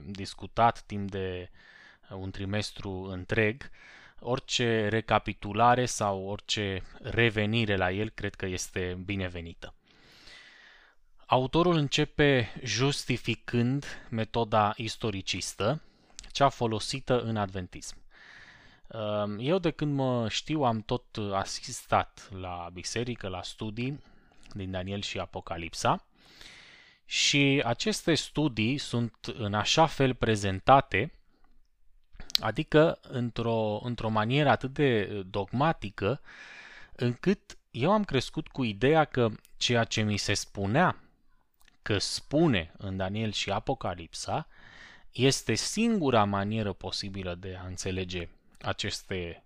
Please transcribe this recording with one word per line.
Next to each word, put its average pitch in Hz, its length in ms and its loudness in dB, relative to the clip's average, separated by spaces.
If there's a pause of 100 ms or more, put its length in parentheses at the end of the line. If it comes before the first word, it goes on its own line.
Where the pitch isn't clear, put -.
discutat 101 760 0
timp 101 300 -6
de, 92 380 -6 (600)
uh, 98 80 -12
un 95 140 -8
trimestru 98 600 -6
întreg, 98 800 -2 (500)
orice 117 680 0
recapitulare 110 960 2
sau 101 400 -2
orice 98 580 -4 (180)
revenire 107 720 2
la 92 160 2
el 107 180 -2
cred - 260 -8
că - 100 -6
este 90 600 -4
binevenită. 87 640 -6 (1600)
Autorul 156 460 4
începe 143 800 4 (100)
justificând 123 1200 0 (240)
metoda 110 640 2
istoricistă, 107 1080 -2 (500)
cea 139 180 4
folosită 120 720 0
în 113 160 -2
adventism. 95 580 -6 (920)
Ehm, 104 520 -2
eu, 151 200 0
de 165 120 0
când 151 220 -2
mă 127 360 0
știu, 151 340 -2
am 110 180 2
tot 123 220 -4 (300)
asistat - 960 -2 (100)
la 87 340 -8
biserică, 113 540 -6
la 90 140 -6
studii 117 600 -6 (500)
din 95 180 -8
Daniel 95 300 -4
și - 180 -6
Apocalipsa, 90 840 -4 (1000)
și 139 600 4
aceste 160 500 0
studii 131 600 0
sunt 120 360 -2 (240)
în 104 160 -2
așa 107 320 4
fel 135 280 2
prezentate, 110 960 4 (1300)
adică 151 640 4
într-o, 113 800 -2
într-o 120 260 -4
manieră 117 400 4
atât 127 240 4
de 110 520 2
dogmatică, 107 960 0 (720)
încât - 640 0 (140)
eu 135 200 2
am 214 120 4
crescut - 440 -2
cu - 160 -4
ideea 123 420 4
că 120 240 2 (280)
ceea 117 260 2
ce - 180 0
mi 104 160 2
se - 160 0
spunea 110 680 0 (800)
că 104 160 0
spune 120 800 2
în 95 200 -6
Daniel 104 340 -2
și - 200 -2
Apocalipsa 98 960 -4 (640)
este 127 420 2
singura 156 720 2
manieră 101 500 0
posibilă 95 640 -6
de 92 260 -12
a 90 40 -10
înțelege 92 640 -4 (320)
aceste 92 840 -4